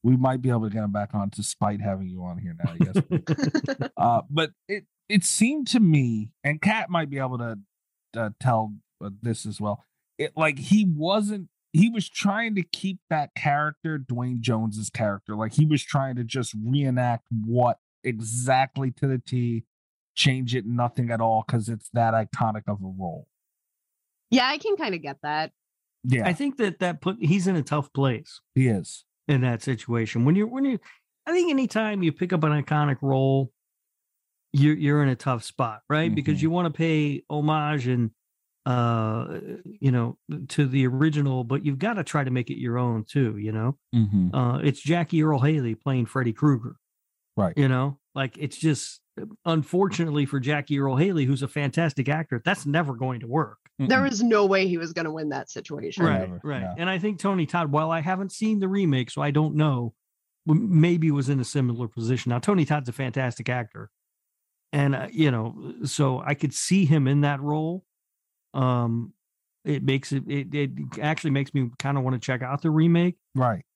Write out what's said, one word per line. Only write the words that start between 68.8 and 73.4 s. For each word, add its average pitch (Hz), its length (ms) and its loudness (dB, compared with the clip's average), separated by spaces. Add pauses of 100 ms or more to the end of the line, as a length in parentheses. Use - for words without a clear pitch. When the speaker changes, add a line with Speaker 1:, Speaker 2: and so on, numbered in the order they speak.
Speaker 2:
it 147 180 -2
makes 131 280 0
it, 139 160 -2
it, 139 260 -6
it 139 180 -2 (300)
actually 156 300 -2
makes 139 220 -2
me 131 160 0 (100)
kinda 139 220 -2
wanna 127 180 -2
check 123 220 -4
out 131 200 -6
the 160 100 0
remake. 170 460 4 (180)
Speaker 1:
Right. 131 300 0 (100)